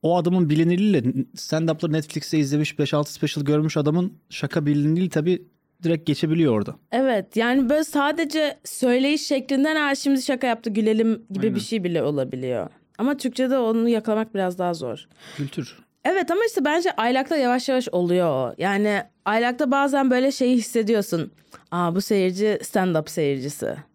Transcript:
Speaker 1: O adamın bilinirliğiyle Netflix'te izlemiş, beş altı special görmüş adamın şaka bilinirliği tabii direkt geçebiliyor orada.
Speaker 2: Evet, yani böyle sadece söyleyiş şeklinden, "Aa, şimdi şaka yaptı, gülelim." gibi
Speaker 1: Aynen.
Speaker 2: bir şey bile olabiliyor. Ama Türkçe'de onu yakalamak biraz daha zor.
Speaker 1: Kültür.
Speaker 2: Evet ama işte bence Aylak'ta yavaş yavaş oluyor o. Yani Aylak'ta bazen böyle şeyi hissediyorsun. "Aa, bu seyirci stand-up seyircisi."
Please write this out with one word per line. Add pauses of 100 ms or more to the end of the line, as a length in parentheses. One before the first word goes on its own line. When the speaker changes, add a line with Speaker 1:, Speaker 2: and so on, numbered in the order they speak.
Speaker 1:
O
adamın
bilinirliğiyle (840)
Netflix'te
izlemiş,
beş
altı
special
görmüş
adamın (160)
şaka
bilinirliği
tabii (400)
direkt
geçebiliyor
orada. (160)
Speaker 2:
Evet,
yani
böyle
sadece
söyleyiş
şeklinden,
"Aa,
şimdi
şaka
yaptı,
gülelim."
gibi
Speaker 1:
Aynen.
Speaker 2:
bir
şey
bile
olabiliyor. (280)
Ama
Türkçe'de
onu
yakalamak
biraz
daha
zor. (300)
Speaker 1:
Kültür. (280)
Speaker 2:
Evet
ama
işte
bence
Aylak'ta
yavaş
yavaş
oluyor
o.
Yani (220)
Aylak'ta
bazen
böyle
şeyi
hissediyorsun. (400)
"Aa,
bu
seyirci (160)
stand-up
seyircisi." (200)